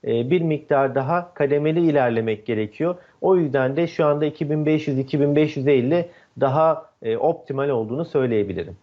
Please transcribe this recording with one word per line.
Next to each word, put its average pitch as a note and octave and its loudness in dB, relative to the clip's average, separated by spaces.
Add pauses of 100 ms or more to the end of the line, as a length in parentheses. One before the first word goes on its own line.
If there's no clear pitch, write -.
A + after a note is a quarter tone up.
Ee, A#2+ -2
bir F3+ 2
miktar C#3+ 0
daha D#3+ -4
kademeli D3 0
ilerlemek A#2 0
gerekiyor. A#2 -2 (260)
O F#3 4
yüzden C3+ 0
de E3+ 0
şu E3 0
anda D3 2
iki D3 -4
bin D3+ 0
beş D#3 0
yüz, C3+ -2
iki C3+ -2
bin C#3+ 2
beş D3+ 2
yüz C3+ -2
elli D3 2 (320)
daha, D3+ 2 (160)
e, A2+ -2
optimal C#3+ -2
olduğunu B2 -2
söyleyebilirim. G#2 -2